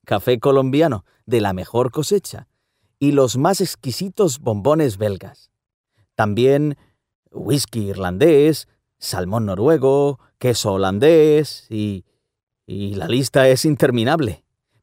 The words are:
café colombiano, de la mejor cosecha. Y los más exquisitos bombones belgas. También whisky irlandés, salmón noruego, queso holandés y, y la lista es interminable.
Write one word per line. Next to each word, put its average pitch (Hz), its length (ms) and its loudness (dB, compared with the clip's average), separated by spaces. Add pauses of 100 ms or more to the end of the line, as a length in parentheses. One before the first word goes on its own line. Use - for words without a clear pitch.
café 117 360 -2
colombiano, 139 640 0 (200)
de 117 160 0
la 101 120 0
mejor 117 400 -4
cosecha. - 560 -4 (500)
Y 143 140 2
los 131 240 2
más 165 240 0
exquisitos 175 800 -4
bombones 120 580 0
belgas. 98 540 -8 (640)
También 131 600 2 (540)
whisky 117 600 -4
irlandés, 139 760 2 (320)
salmón 101 480 -6
noruego, 135 720 0 (200)
queso 113 340 -2
holandés 147 960 2
y, 104 340 -6 (640)
y 101 300 -10
la 98 100 -8
lista 131 420 2
es 131 160 2
interminable. 135 800 0 (380)